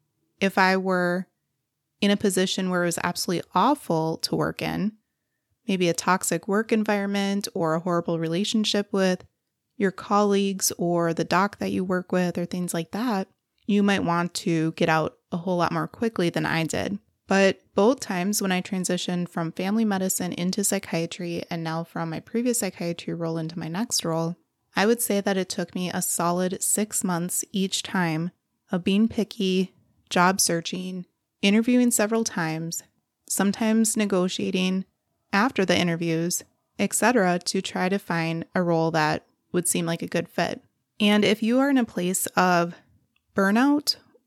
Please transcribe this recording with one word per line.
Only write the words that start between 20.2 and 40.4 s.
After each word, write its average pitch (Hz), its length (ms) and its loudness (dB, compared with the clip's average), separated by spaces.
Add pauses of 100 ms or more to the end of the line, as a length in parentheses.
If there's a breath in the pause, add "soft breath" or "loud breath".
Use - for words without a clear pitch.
into 185 320 -2
psychiatry 170 840 -4
and 165 140 -6
now 165 220 -6
from 165 260 -8
my 160 80 -8
previous 240 400 -2
psychiatry 170 560 -6
role 165 240 -4
into 160 180 -6
my 160 120 -8
next 190 360 -4
role, 165 320 -2 (380)
I 185 120 2
would 233 140 2
say 202 200 0
that 196 160 0
it 185 120 -2
took - 260 -6
me 180 160 -4
a 180 120 -4
solid 180 580 -2
six - 440 -2
months 180 480 -2
each 190 320 -2
time 170 480 -2 (400)
of 175 100 -2
being 202 240 4
picky, 190 680 -2 (340)
job 185 320 4
searching, 180 640 -4 (340)
interviewing 233 520 4
several 226 320 2
times, 165 580 -6 (460)
sometimes 220 680 2
negotiating 190 880 0 (480)
after 196 320 0
the 175 140 2
interviews, 170 640 0 (380)
et 202 120 -2
cetera, 202 460 2
to 190 240 -4
try 185 260 -2
to 196 120 0
find 165 440 -4 (120)
a 185 60 2
role 165 280 2
that 156 340 0 (280)
would 175 160 0
seem 175 180 0
like 165 160 -2
a 175 60 -8
good 170 200 -2
fit. - 320 -2 (380)